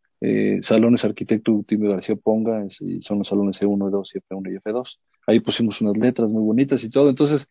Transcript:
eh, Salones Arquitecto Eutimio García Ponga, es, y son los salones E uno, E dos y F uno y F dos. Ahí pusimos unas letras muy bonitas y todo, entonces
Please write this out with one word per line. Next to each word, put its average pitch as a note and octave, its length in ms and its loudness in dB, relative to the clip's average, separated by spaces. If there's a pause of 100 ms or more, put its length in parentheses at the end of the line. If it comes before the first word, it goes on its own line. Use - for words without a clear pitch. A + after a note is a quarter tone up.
(200)
eh, G#2 420 0
Salones A2+ 440 4
Arquitecto G#2+ 460 -2
Eutimio G#2 380 0
García G2+ 280 -2
Ponga, A2 480 -2
es, - 160 -14
y F#2 200 -8
son G#2 180 -4
los G2 100 -6
salones G2+ 320 -2
E G2+ 40 0
uno, G2+ 220 0
E F#2+ 40 -4
dos G2 220 -4
y - 40 -8
F - 180 -14
uno F#2+ 160 -10
y F#2+ 60 -10
F G#2+ 140 -8
dos. B2 280 -8 (260)
Ahí A2 140 4
pusimos A2+ 420 -2
unas G#2 160 0
letras A#2 320 0
muy A2 140 0
bonitas B2 400 0
y A2+ 80 -8
todo, C#3+ 180 4
entonces C#3+ 420 0